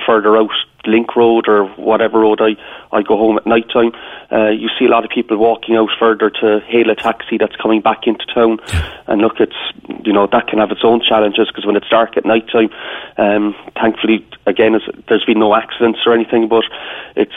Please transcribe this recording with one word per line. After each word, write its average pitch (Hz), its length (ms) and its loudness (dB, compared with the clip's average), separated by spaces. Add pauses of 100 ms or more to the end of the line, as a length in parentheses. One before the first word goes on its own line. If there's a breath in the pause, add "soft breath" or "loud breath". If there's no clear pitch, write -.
further 107 320 4
out 107 140 2 (360)
Link 113 280 0
Road 117 320 4
or 104 180 4 (120)
whatever 110 420 0
road 107 220 4
I, 110 140 2 (400 loud breath)
I 107 60 2
go 104 160 0
home 110 200 2
at - 100 -4
night 113 260 2
time. 117 180 2 (400 loud breath)
Uh, 110 180 2
you 110 280 -2
see 127 80 0
a - 20 4
lot 117 160 2
of 113 60 -8
people 113 260 -4
walking 113 400 0
out 110 140 2 (100)
further 110 300 2
to 107 380 0
hail 117 240 2
a 104 40 2
taxi - 440 -4
that's 107 160 -2
coming 107 260 0
back 110 240 -2
into 113 180 -2 (120)
town. 113 240 2 (480 loud breath)
And 101 120 0
look, 110 200 0
it's, - 160 0 (480)
you 107 100 0
know, 101 180 2
that - 140 2
can - 140 -2
have 104 100 0
its - 140 -6
own 117 180 4
challenges 107 480 0
'cause 101 160 -12
when 104 100 0
it's - 140 -4
dark 113 280 0
at - 80 -4
night 110 240 0
time, 110 200 2 (480 loud breath)
um, 104 380 0 (180)
thankfully, 110 500 -2 (220)
again, 113 300 2
it's, 110 100 -2 (220)
there's 110 180 0
been 110 140 2
no 107 160 4
accidents 113 500 -2
or 117 80 4
anything, 113 340 0
but 113 160 2 (520 loud breath)
it's, - 220 -2